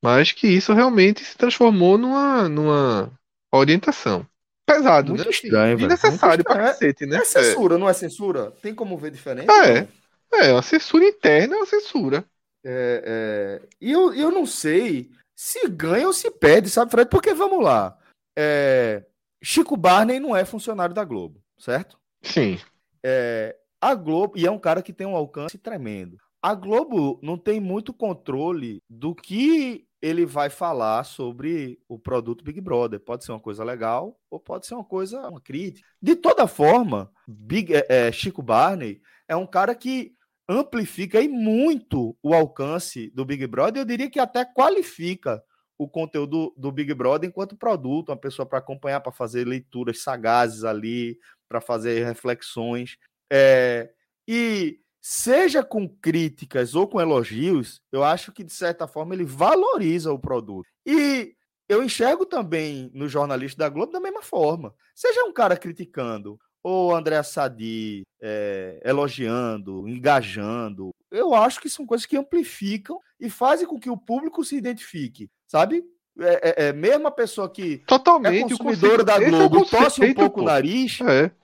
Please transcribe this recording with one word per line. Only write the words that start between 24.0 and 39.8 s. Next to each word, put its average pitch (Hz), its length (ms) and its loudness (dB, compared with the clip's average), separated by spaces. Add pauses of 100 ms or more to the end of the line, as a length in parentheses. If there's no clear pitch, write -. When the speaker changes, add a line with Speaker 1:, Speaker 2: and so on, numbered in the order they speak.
Speaker 2:
e 170 80 0
é 180 60 2
um 214 80 -6
cara 170 220 0
que 175 120 -16
tem 190 140 -12
um 196 80 -6
alcance 151 420 -8
tremendo. 107 600 -12 (240)
A 190 140 -2
Globo 202 680 -2
não 160 160 -8
tem 214 220 -4
muito 202 340 -6
controle 151 960 -6
do 123 240 -10
que 262 720 -2 (160)
ele 165 240 0
vai 143 240 -4
falar 127 540 -4
sobre 135 760 -8 (100)
o 117 100 -14
produto 120 440 -6
Big 151 180 -14
Brother. 120 380 -4
Pode 120 260 -12
ser - 60 -14
uma 110 80 -12
coisa 110 240 -12
legal 123 540 -6 (120)
ou 160 100 -14
pode - 260 -14
ser 240 100 -16
uma 233 80 -14
coisa, 190 460 -10
uma 160 120 -20
crítica. 170 460 -14 (140)
De 262 140 4
toda 339 320 4
forma, 151 640 2 (160)
Big, 117 460 -4
é, 143 160 4
é, 120 220 4
Chico 190 300 -8
Barney 123 600 0 (260)
é 160 80 -4
um 185 100 -4
cara 190 300 -2
que 262 380 -8 (360)